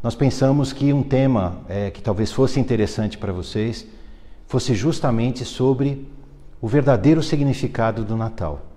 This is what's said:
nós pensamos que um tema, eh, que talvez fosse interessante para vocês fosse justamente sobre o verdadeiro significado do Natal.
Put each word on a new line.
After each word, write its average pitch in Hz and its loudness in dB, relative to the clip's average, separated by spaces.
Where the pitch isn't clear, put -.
nós 120 -2
pensamos 135 2
que 143 2
um 139 2
tema, 120 2
eh, 98 -2
que - -12
talvez 104 0
fosse 135 2
interessante 107 0
para 101 -6
vocês 107 -6
fosse 127 0
justamente 120 0
sobre 135 0
o 117 -6
verdadeiro 139 4
significado 120 0
do 110 -2
Natal. 90 -4